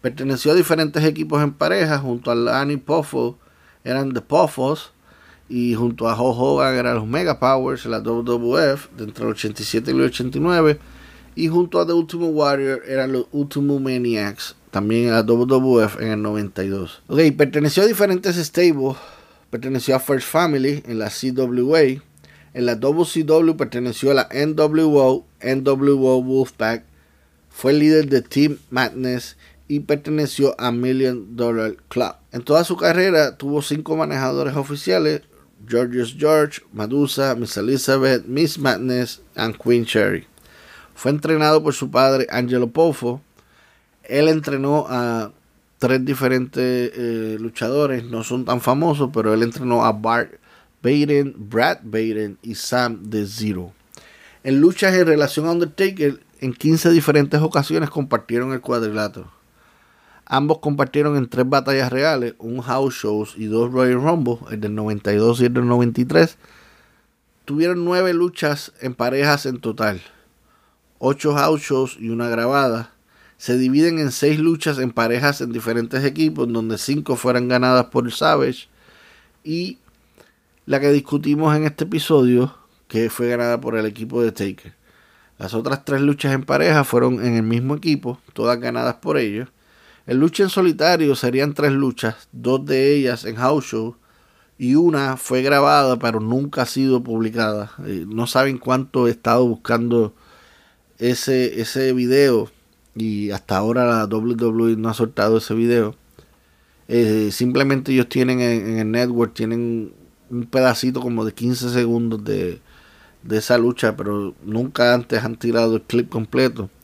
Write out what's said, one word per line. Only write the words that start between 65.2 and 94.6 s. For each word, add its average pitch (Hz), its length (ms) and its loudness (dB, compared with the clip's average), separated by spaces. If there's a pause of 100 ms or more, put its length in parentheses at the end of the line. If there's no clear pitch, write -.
y 123 60 6
el 123 80 2
del 123 120 2
noventa 120 360 2
y 123 40 2
tres. 165 320 4 (1080)
Tuvieron 170 400 0
nueve 180 280 2
luchas 170 680 -2
en 127 120 -6
parejas 139 520 0
en 127 160 -6
total, 107 400 -4 (1000)
ocho 143 340 0
house 147 280 2
shows 131 360 -2
y 113 120 -8
una 117 180 -4
grabada. 117 640 0 (460)
Se 123 200 -2
dividen 151 420 2
en 139 120 -2
seis 151 260 2
luchas 156 420 0
en 127 120 -2
parejas 123 480 0
en 120 140 -6
diferentes 117 500 -2
equipos, 147 480 0
donde 113 260 -4
cinco 143 380 -2
fueran 123 320 0
ganadas 127 380 4
por 120 260 -2
Savage 143 560 0 (800)
y 170 320 -6 (880)
la 139 160 0
que 143 100 4
discutimos 147 640 2
en 151 80 0
este 151 220 -2
episodio, 135 680 2 (360)
que 113 200 0
fue 120 200 -4
ganada 120 320 -2
por 117 160 -4
el 110 80 -2
equipo 110 360 -4
de 113 120 2
Taker. - 400 -8 (640)
Las 98 160 -10
otras 135 320 -4
tres 139 160 -2
luchas 143 320 0
en 135 100 -2
pareja 151 400 2
fueron 123 420 0
en 117 100 2
el 113 80 2
mismo 120 320 0
equipo, 143 440 -4 (140)
todas 117 260 0
ganadas 120 360 -4
por 151 220 -2
ellos. 113 300 -2 (600)
En 127 140 0
lucha 160 220 2
en 185 60 2
solitario 165 640 2
serían 135 380 0
tres 147 200 0
luchas, 127 580 -4
dos 127 340 -2
de 135 300 2
ellas 123 300 -2
en 110 100 -8
house 131 300 0
show 113 320 -6 (600)
y 127 180 0